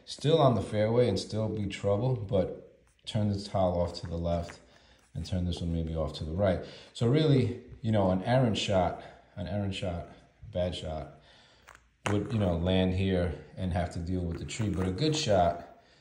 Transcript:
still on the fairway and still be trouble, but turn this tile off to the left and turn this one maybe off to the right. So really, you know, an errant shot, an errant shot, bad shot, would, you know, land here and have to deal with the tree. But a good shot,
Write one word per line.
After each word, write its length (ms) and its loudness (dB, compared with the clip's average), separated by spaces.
still 320 2
on 160 6
the 80 0
fairway 480 2
and 100 0
still 300 -4
be 160 -4
trouble, 500 0
but 560 -2
turn 220 0
this 180 -2
tile 320 2
off 220 -2
to 60 -10
the 80 -6
left 440 -2
and 100 -6
turn 180 -2
this 160 -2
one 140 -4
maybe 220 -2
off 180 -4
to 100 -8
the 100 -6
right. 300 2
So 140 0
really, 540 4
you 100 0
know, 200 4
an 140 2
errant 340 2
shot, 420 0
an 100 -8
errant 260 -2
shot, 340 -6
bad 240 -2
shot, 380 -8
would, 200 0
you 60 0
know, 180 2
land 380 4
here 400 2
and 160 -4
have 200 -2
to 60 -6
deal 220 -2
with 160 -4
the 80 -8
tree. 240 -4
But 180 -2
a 40 -2
good 240 0
shot, 520 2